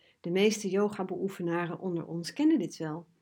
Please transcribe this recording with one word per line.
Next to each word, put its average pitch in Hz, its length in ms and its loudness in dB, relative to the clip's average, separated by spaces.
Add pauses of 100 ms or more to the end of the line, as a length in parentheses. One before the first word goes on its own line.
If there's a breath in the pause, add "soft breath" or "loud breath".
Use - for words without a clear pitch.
(200 soft breath)
De 170 100 -6
meeste 202 380 2
yogabeoefenaren 180 1120 -2
onder 175 280 -4
ons 170 260 -6
kennen 311 260 4
dit 175 180 -4
wel. 160 300 -6 (160)